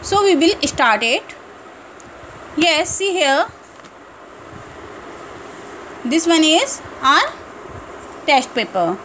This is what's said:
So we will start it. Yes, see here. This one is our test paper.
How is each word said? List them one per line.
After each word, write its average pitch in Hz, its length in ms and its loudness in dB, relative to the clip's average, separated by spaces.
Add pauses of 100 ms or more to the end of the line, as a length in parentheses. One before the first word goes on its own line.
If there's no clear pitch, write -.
So 403 240 2
we 370 80 6
will 330 200 4 (120)
start 233 460 2
it. - 220 -6 (1200)
Yes, 330 400 2
see 381 200 -2
here. 294 280 2 (2500)
This 320 220 2
one 330 160 6 (120)
is 523 260 0 (200)
our 311 280 4 (960)
test 269 280 2
paper. 196 360 0 (160)